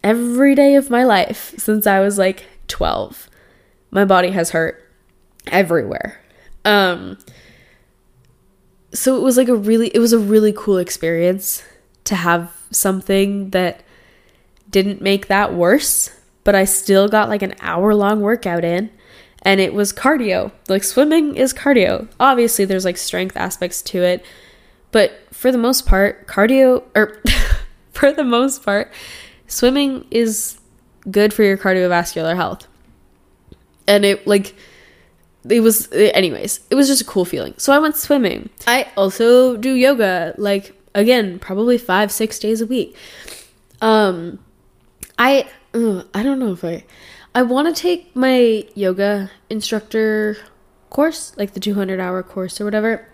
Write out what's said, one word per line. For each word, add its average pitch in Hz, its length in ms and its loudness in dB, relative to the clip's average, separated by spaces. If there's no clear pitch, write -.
every 240 520 2
day 277 200 6
of 277 140 2
my 240 140 2
life 214 540 0
since 214 300 -2
I 190 120 4
was, 202 180 0
like, 190 280 -2
twelve. - 640 -6
My 196 140 2
body 185 260 2
has 175 200 -2
hurt 160 320 -4
everywhere. 170 760 -2
Um, 185 520 0
so 262 240 0
it - 40 -2
was, 247 160 2
like, 254 100 2
a 247 80 2
really, 220 340 0
it - 100 0
was 233 140 4
a 233 60 4
really 214 360 2
cool 202 220 -2
experience 180 840 -4
to 208 120 -4
have 170 360 -2
something 196 800 -2
that 185 300 -2
didn't 196 320 0
make 196 260 -2
that 196 260 0
worse, 180 580 0
but 202 120 4
I 190 100 4
still 196 420 2
got, 214 220 0
like, 208 120 -4
an 190 200 -6
hour-long 202 600 0
workout 202 420 -2
in, 175 260 -4
and 196 180 2
it 185 140 0
was 202 200 -2
cardio. 240 580 0
Like, 196 160 0
swimming 302 520 2
is 262 180 0
cardio. 240 540 0
Obviously, 233 460 2
there's, 190 200 -2
like, 180 120 -4
strength 185 400 -6
aspects 180 460 -8
to 180 200 -4
it, 180 220 -2
but 208 200 4
for - 200 -2
the 254 60 0
most 240 280 0
part, 202 420 2
cardio, 254 560 4
or 214 260 0
<laughs> - 360 -12
for 285 200 2
the 302 120 -2
most 247 400 0
part, 202 280 -2
swimming 269 640 -2
is 226 480 -2
good 208 240 2
for 220 100 2
your 196 140 2
cardiovascular 175 760 0
health. 143 320 -6
And 202 160 4
it, 196 240 0
like, 202 280 0
it 226 140 2
was, 220 300 0
anyways, 190 680 0
it 240 60 0
was 277 120 4
just 262 140 0
a 226 40 -8
cool 185 200 -2
feeling. 131 320 -8
So - 140 0
I - 80 6
went 302 160 -2
swimming. 226 540 -2
I 247 200 0
also 233 600 4
do 254 160 -2
yoga, 214 640 2
like, 202 380 -4
again, 208 460 2
probably 226 380 0
five, 202 340 -2
six 220 280 -6
days 220 220 -4
a 226 40 -4
week. 240 300 -6
Um, 196 580 0
I, 269 300 2
ugh, 220 400 -2
I 202 100 -4
don't 269 160 -2
know 233 120 -2
if 175 120 -8
I, 170 200 -8
I 254 100 2
wanna 269 300 0
take 349 420 -4
my 247 580 2
yoga 196 580 -2
instructor 214 880 -4
course, 311 480 -2
like, 202 160 -6
the 202 60 -10
two 202 160 -4
hundred 190 240 -4
hour 185 220 -6
course 185 380 -10
or 208 60 -6
whatever 214 480 -4